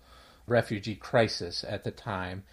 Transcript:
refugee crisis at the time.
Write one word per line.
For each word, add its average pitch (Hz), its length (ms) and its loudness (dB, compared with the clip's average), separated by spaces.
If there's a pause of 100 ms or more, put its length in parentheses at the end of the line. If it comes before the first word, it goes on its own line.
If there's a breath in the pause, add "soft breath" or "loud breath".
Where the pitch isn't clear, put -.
(460 soft breath)
refugee 110 500 2
crisis - 720 2
at 101 160 -4
the 117 60 -2
time. 92 520 -6 (100 soft breath)